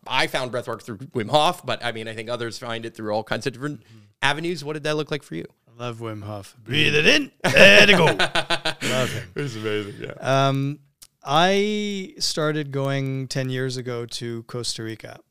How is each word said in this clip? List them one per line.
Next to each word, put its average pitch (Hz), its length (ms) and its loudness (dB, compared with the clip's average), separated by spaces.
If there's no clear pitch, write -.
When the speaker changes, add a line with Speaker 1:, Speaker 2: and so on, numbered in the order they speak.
Speaker 1:
I 135 200 2
found 135 260 -4
breath 123 160 -6
work 113 140 -8
through 104 160 -10
Wim 117 320 -6
Hof, 151 340 2
but, 120 180 -4
I 120 100 -4
mean, 110 140 -10
I 110 80 -10
think 110 140 -10
others 117 300 -6
find 113 260 -8
it 113 100 -10
through 107 180 -6
all 107 120 -2
kinds - 220 -4
of 123 80 -4
different 135 260 -10
Speaker 2:
Mm-hmm. 110 180 -20
Speaker 1:
avenues. 151 400 0
What 151 120 -8
did 151 100 -10
that 151 120 0
look 151 140 -4
like 147 120 -6
for - 140 -14
you? 160 100 -8
Speaker 2:
I 117 160 -20
love 117 180 -8
Wim 110 220 -8
Hof. 104 400 -12
Breathe 147 320 2
it 151 120 4
in, 277 260 4
let 202 440 10
it 196 80 8
go. 170 100 6
Speaker 1:
<laughs> 165 840 0
Speaker 2:
Love 127 220 0
him. - 260 -8
Speaker 1:
It's 143 200 -6
amazing, 107 440 -4
yeah. 113 120 -10
Speaker 2:
Um, 139 320 -2
I 196 920 0
started 151 540 -2
going 135 560 -2
ten 131 200 -4
years 131 280 -4
ago 120 300 -6
to 117 380 -8
Costa - 380 -8
Rica. 113 380 -12